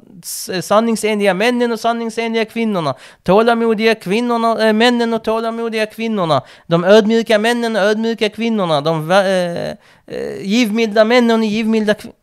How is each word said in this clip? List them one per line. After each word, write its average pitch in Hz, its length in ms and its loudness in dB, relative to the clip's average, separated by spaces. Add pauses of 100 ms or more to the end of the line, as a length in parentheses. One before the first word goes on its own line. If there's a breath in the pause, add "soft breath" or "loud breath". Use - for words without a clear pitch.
(240)
s-, - 440 -8
sanningsenliga 208 680 0
männen 240 380 0
och 226 80 -4
sanningsenliga 226 680 -4
kvinnorna, 208 500 -4 (280 loud breath)
tålamodiga 226 720 2
kvinnorna, 226 720 0
eh, 214 60 4
männen 233 400 2
och 220 100 -4
tålamodiga 226 640 -4
kvinnorna, 208 560 -2 (260 loud breath)
de 170 160 0
ödmjuka 220 560 4
männen 233 360 -2
och 196 60 0
ödmjuka 220 480 0
kvinnorna, 208 520 -2
de 156 260 -2
vä-, 185 600 0 (400 soft breath)
eh, - 80 -14
eh, 135 260 -8
givmilda 220 640 2
männen 233 360 2
och 226 60 0
givmilda 214 480 0
kvin-", - 300 -10